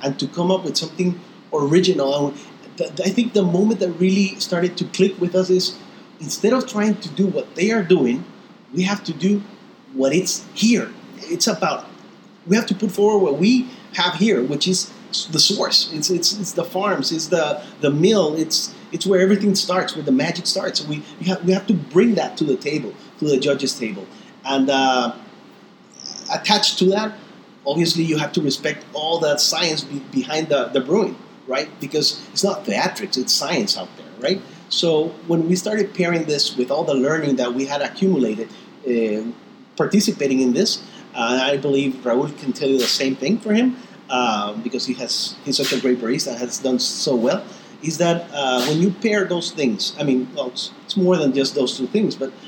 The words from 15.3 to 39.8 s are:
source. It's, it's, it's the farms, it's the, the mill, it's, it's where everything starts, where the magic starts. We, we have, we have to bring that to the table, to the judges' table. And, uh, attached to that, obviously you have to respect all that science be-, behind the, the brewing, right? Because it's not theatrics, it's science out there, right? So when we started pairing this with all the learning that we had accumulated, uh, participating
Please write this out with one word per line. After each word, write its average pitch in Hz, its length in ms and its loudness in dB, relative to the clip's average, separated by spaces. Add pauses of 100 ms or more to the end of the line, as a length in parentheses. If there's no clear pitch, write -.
source. 202 540 2
It's, 151 180 -2
it's, 180 300 0
it's 190 120 -6
the - 120 -2
farms, 185 480 -2
it's 156 140 -4
the, 156 360 0 (180)
the 143 100 2
mill, 160 440 4
it's, 156 400 -2 (180)
it's 170 140 -6
where 185 140 4
everything 196 340 4
starts, 185 400 -2
where 151 100 -8
the 147 80 0
magic 160 340 0
starts. 190 400 -2
We, 147 160 -6 (180)
we 160 60 -8
have, 180 180 -2
we 180 80 4
have 190 140 0
to 220 80 4
bring 185 400 4
that 160 240 -2
to 160 60 -2
the 139 120 0
table, 139 380 -4 (240)
to - 80 -2
the 143 120 4
judges' 135 400 0
table. 98 280 -8 (380)
And, 135 260 2
uh, 131 440 2 (1200)
attached - 460 0
to 185 80 4
that, 214 280 2 (520)
obviously 165 380 0
you 160 140 0
have 147 140 -2
to 170 100 0
respect 147 500 -4
all 151 280 -2
that 147 200 2
science 160 440 0
be-, 143 160 -8 (120)
behind 151 360 -2
the, 139 180 2
the 135 140 0
brewing, 160 360 0 (300)
right? 139 220 -4 (120)
Because 147 420 -2 (100)
it's - 120 -2
not 196 200 -2
theatrics, 131 520 -2
it's 127 160 -2
science 143 440 0
out 95 200 -10
there, - 100 -20 (140)
right? 170 200 0 (280)
So 165 400 2 (180)
when 165 220 2
we 180 80 4
started 214 380 -2
pairing 170 300 0
this 151 320 -2
with 123 140 0
all 151 140 0
the 156 100 0
learning 143 420 2
that 120 180 0
we 135 120 -2
had 143 160 -2
accumulated, 123 640 0 (400)
uh, 110 340 0 (540)
participating 147 640 2